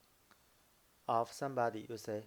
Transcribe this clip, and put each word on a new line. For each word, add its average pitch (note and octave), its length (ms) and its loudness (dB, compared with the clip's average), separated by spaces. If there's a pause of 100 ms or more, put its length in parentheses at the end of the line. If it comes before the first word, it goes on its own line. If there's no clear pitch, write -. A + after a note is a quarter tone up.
(1080)
of A#2 240 4
somebody, A#2 560 0
you A#2 100 -6
say, G#2+ 300 -4